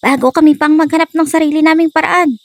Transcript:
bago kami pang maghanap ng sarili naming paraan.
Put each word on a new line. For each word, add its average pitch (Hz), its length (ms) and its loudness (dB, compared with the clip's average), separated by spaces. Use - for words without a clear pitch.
bago 254 320 -2
kami 311 240 2
pang 302 160 -2
maghanap 320 400 0
ng 320 160 -2
sarili 311 320 -2
naming 320 320 2
paraan. 311 520 -2